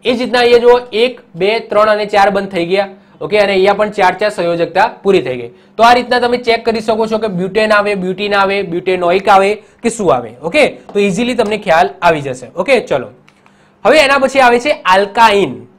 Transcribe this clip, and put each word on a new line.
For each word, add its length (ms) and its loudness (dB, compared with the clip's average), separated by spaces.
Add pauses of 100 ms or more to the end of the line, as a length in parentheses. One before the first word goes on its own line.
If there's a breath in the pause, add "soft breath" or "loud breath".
એ 100 -2
જ 60 -4
રીતના 240 0
અહીંયા 220 4
જુઓ 100 6 (260)
એક, 160 -2 (240)
બે, 80 2 (220)
ત્રણ 220 2
અને 200 -4
ચાર 220 4
બંધ 180 -6
થઈ 160 -4
ગયા, 160 0 (340 soft breath)
ઓકે, 200 -4
અને 160 0
અહીંયા 240 2
પણ 180 -2
ચાર 140 2 (100)
ચાર 140 0
સંયોજકતા 500 0 (160)
પૂરી 240 2
થઈ 160 -6
ગઈ. 80 -14 (260 soft breath)
તો 120 6
આ 100 4
રીતના 260 -2
તમે 220 -2
ચેક 240 0
કરી 160 -4
શકો 260 -2
છો 140 -2
કે 60 -4 (100)
બ્યુટેન 380 0
આવે, 120 -2 (140)
બ્યુટીન 380 -4
આવે, 120 -2 (160)
બ્યુટેનોઇક 640 -2
આવે 140 2 (320 soft breath)
કે 160 -2
શું 180 2
આવે, 160 -8 (100)
ઓકે. 220 0 (300 loud breath)
તો 140 2
ઇઝીલી 340 -2
તમને 260 -2
ખ્યાલ 340 2
આવી 260 0
જશે, 280 -12
ઓકે. 320 0
ચલો, 220 -4 (760 soft breath)
હવે 160 4
એના 180 2
પછી 260 2
આવે 200 4
છે 60 0 (220)
alkyne. 640 2 (220)